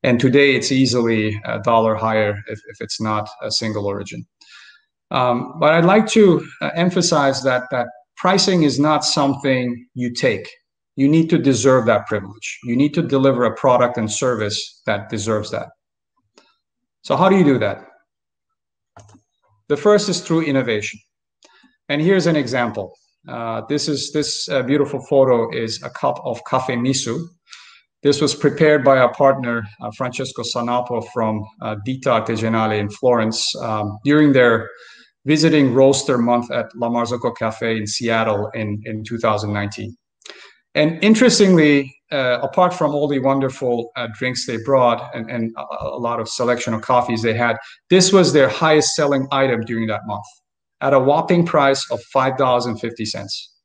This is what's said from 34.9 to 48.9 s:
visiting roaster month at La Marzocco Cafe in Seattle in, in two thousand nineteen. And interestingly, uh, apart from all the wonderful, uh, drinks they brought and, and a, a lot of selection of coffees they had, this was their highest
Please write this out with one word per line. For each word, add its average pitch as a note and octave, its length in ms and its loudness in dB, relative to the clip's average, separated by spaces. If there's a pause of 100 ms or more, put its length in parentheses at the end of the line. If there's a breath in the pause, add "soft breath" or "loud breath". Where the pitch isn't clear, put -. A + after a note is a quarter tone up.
visiting D3 480 2
roaster C3+ 420 4
month A#2+ 340 0
at A#2+ 240 -6
La A#2+ 140 -4
Marzocco A#2+ 480 -4
Cafe A2+ 400 -4
in G#2+ 100 -6
Seattle A2 680 -2
in, G#2 320 -6
in A2 180 -10
two A#2 140 -10
thousand G#2 340 -2
nineteen. G2+ 420 -6 (800 loud breath)
And D#3+ 300 0
interestingly, F#3 880 6 (160)
uh, B2+ 320 0
apart F3+ 300 2
from D3+ 220 -2
all D3 120 0
the C#3 120 0
wonderful, C3 800 -2
uh, A#2+ 120 -6 (100)
drinks B2+ 280 -6
they A#2+ 180 -6
brought B2 500 2
and, A2+ 160 -10
and A2+ 280 -4
a, - 300 -10
a - 100 -10
lot A#2 220 -4
of A2 80 -8
selection A#2+ 440 -2
of A2 80 -4
coffees A#2+ 420 0
they A2+ 120 0
had, A2+ 240 -2 (320 loud breath)
this F#3 240 4
was E3 180 6
their C#3 160 4
highest D3+ 460 2